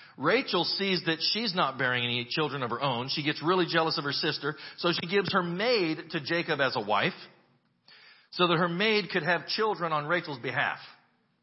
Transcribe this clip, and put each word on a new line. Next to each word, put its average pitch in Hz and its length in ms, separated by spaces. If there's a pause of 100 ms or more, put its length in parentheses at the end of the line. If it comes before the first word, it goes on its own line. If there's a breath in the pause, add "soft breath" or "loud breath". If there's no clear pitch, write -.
(160 loud breath)
Rachel 180 480
sees 190 420
that 160 120 (140)
she's 214 220
not 139 240
bearing 123 260
any 120 240
children 143 340
of 117 80
her 117 100
own. 127 280
She 156 140
gets 147 200
really 180 260
jealous 160 300
of 147 60
her 139 80
sister, 147 440 (220 loud breath)
so 175 140
she 170 160
gives 196 240
her 190 100
maid 175 560 (120)
to 165 100
Jacob 151 400
as 131 160
a 123 40
wife 104 340 (1160 loud breath)
so 175 160
that 170 120
her 175 100
maid 208 420
could 180 120
have 165 260
children 180 440
on 147 140
Rachel's 165 320
behalf. 127 400 (640)